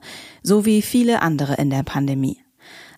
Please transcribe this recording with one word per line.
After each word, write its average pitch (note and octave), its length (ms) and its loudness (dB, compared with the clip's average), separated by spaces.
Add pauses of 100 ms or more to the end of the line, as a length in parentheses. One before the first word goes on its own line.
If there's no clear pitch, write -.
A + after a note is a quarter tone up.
(420)
so G#3 240 2
wie G#3+ 160 4
viele A#3 400 0
andere C#3+ 320 0
in C#3+ 160 0
der C3+ 120 0
Pandemie. C#3 560 -2 (600)